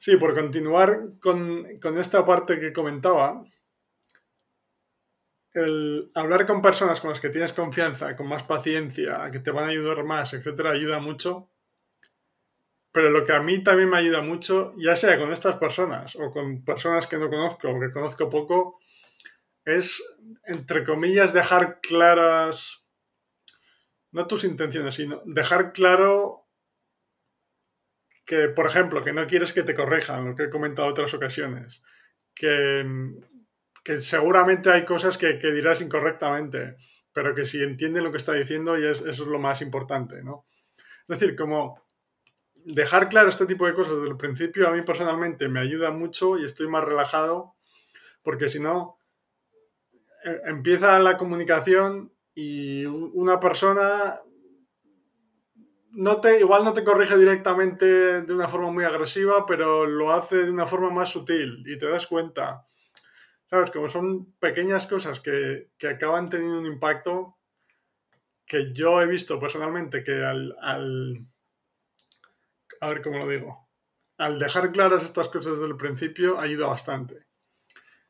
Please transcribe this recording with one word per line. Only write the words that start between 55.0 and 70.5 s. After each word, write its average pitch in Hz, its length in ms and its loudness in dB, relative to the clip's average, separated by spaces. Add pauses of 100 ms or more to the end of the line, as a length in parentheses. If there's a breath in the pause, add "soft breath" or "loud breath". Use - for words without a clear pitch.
no 208 300 2
te, 220 180 8
igual 196 240 8
no 220 100 2
te 214 100 -2
corrige 202 340 4
directamente 185 1080 4
de 170 100 -6
una 180 140 -2
forma 175 240 -4
muy 175 120 -2
agresiva, 196 640 0
pero 160 400 2
lo 151 260 0
hace 170 260 0
de 180 140 2
una 175 140 -2
forma 185 240 -2
más 180 200 -2
sutil 135 580 -4
y 143 100 -10
te 143 100 -6
das 170 200 -2
cuenta. 165 600 -6 (800 loud breath)
¿Sabes? 180 220 2
Como 151 180 -6
son 185 520 -6
pequeñas 185 480 -2
cosas 180 320 -6
que, 139 580 -6
que 151 100 -8
acaban 156 420 -2
teniendo 170 280 -4
un 165 80 -8
impacto 156 720 -4 (1080)
que 135 260 -4
yo 165 280 2
he 170 40 4
visto 175 340 -4
personalmente 156 640 -6
que 135 200 -4
al, 135 360 -6